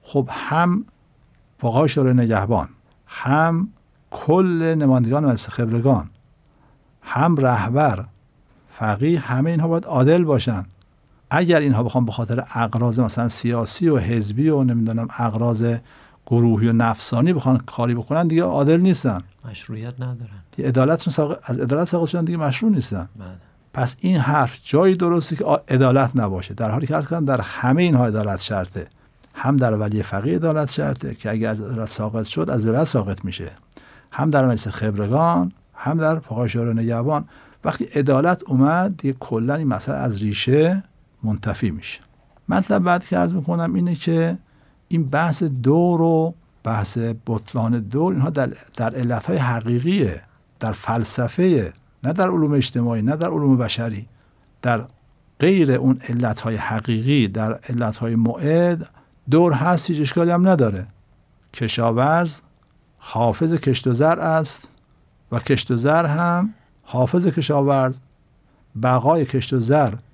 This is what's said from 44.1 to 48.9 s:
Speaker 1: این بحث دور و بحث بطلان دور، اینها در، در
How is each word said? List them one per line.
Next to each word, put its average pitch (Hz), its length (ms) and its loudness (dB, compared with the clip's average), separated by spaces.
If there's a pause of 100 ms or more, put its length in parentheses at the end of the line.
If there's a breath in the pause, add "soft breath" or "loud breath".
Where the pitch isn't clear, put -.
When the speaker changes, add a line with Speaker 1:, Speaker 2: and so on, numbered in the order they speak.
Speaker 1:
این 165 160 0
بحث 151 380 0
دور 160 580 2
و 165 340 2 (300)
بحث 110 340 -2 (280)
بطلان 117 520 -2
دور، 135 340 -2
اینها 151 180 0
در، 131 220 -2 (240)
در 113 180 -2